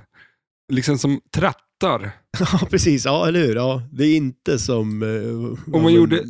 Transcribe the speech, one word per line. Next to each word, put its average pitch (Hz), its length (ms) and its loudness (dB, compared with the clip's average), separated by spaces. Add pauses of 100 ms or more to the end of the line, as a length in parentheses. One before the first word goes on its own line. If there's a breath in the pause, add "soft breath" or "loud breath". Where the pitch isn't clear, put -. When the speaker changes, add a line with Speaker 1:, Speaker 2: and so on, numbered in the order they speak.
(720 soft breath)
Speaker 1:
liksom 131 260 0
som 139 220 0 (140)
tratt - 320 -2 (160)
trattar. 113 300 -2 (140)
Speaker 2:
<laughs> - 140 -14
Ja, 185 320 0
precis. 156 340 2
Ja, 160 240 0
eller 170 120 0
hur? 123 160 2
Ja, 127 260 -2 (100)
det 135 120 0
är 156 120 4
inte 135 420 -2
som, 107 440 -2
eh, 110 60 -4
Speaker 1:
Om 117 580 -6
Speaker 2:
ja, 151 60 -12
Speaker 1:
man 160 100 2
Speaker 2:
men 165 120 6
Speaker 1:
gjorde, 165 360 4